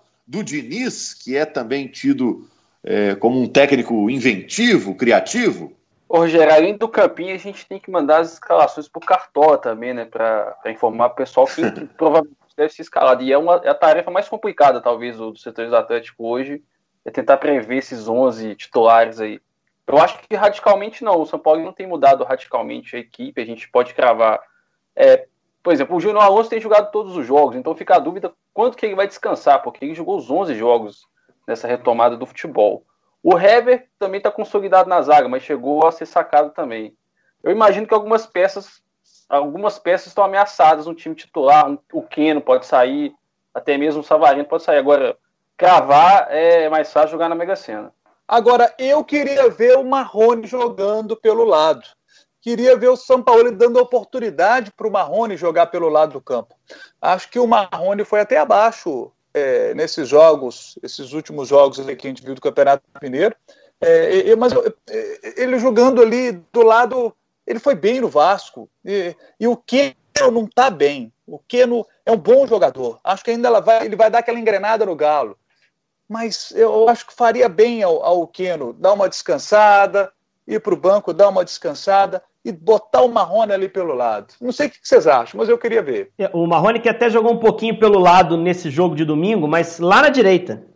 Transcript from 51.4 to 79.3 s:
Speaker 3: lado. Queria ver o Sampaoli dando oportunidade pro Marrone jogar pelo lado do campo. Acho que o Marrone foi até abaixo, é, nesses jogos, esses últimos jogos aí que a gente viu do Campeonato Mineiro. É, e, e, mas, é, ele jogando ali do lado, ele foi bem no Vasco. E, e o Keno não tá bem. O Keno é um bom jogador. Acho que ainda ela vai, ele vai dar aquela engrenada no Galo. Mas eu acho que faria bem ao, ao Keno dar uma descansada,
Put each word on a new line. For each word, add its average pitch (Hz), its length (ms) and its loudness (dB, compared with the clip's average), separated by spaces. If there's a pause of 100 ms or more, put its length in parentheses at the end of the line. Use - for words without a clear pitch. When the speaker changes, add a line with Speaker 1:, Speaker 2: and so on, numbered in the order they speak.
Speaker 3:
lado. 156 380 2 (580)
Queria 240 340 2
ver 233 140 0
o 254 80 2
Sampaoli 247 540 4
dando 233 280 2
oportunidade 226 960 -2
pro 214 160 -8
Marrone 196 460 -4
jogar 165 300 0
pelo 165 240 -4
lado 151 240 0
do 131 80 -14
campo. 117 320 -8 (460)
Acho 180 300 -4
que 233 80 -6
o 247 80 0
Marrone 202 560 -2
foi 208 180 -2
até 247 180 0
abaixo, 208 720 0 (240)
é, 143 400 -2
nesses 156 340 -6
jogos, 147 720 2
esses 127 300 -16
últimos 147 360 -12
jogos 139 380 4
aí 139 80 -10
que 135 120 -16
a 135 40 -10
gente 127 140 -16
viu 135 100 -12
do - 60 -20
Campeonato 139 420 0 (200)
Mineiro. 143 340 -4 (420)
É, 165 380 2
e, 190 140 2
e, 226 60 6
mas, 240 180 0
é, - 880 -6
ele 254 160 -2
jogando 240 420 2
ali 233 400 2 (100)
do 233 120 2
lado, 233 520 2 (320)
ele 226 120 -6
foi 285 160 0
bem 214 260 -2
no 220 80 -4
Vasco. 151 600 -2 (120)
E, 185 320 -8 (240)
e 220 80 -2
o 240 80 2
Keno 262 800 -2
não 226 140 -2
tá 247 240 0
bem. 143 420 -4 (140)
O 156 120 -20
Keno 240 460 -2 (220)
é 226 60 2
um 220 40 2
bom 254 300 2
jogador. 135 580 -2
Acho 190 180 -4
que 233 100 -6
ainda 233 160 -2
ela 220 120 4
vai, 226 240 2
ele 214 120 -8
vai 220 140 4
dar 233 100 0
aquela 233 180 -4
engrenada 214 480 -2
no 170 100 -6
Galo. 143 400 -2 (720)
Mas 226 480 -10
eu 220 320 2
acho 233 200 0
que - 80 -20
faria 240 340 2
bem 214 340 0
ao, 165 220 0
ao 170 220 0
Keno 160 480 -8
dar 180 180 0
uma 196 160 0
descansada, 202 1040 2 (340)